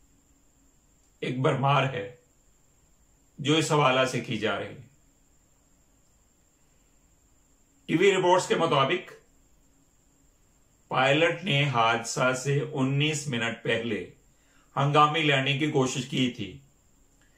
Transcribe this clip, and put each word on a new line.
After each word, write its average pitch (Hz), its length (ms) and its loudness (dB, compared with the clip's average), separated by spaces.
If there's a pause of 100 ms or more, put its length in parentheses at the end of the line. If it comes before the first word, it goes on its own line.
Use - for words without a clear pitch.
(1200)
एक 131 220 -4
भरमार 139 440 2
है 101 180 -8 (1300)
जो 143 180 0
इस 160 140 0
हवाला 131 340 4
से 120 160 -4
की 110 160 -8
जा 101 180 -2
रही 101 120 -8
है। - 160 -18 (3000)
टीवी 185 220 4
रिपोर्ट्स 180 360 2
के 185 100 0
मुताबिक 165 540 0 (1800)
पायलट 156 520 2
ने 143 240 0
हादसा 120 680 0
से 139 260 -2
उन्नीस 143 640 -2
मिनट 117 320 -4
पहले 117 360 -2 (800)
हंगामी 151 480 4
लैंडिंग 139 360 0
की 151 120 0
कोशिश 131 360 0
की 131 240 0
थी, 98 180 -10 (880)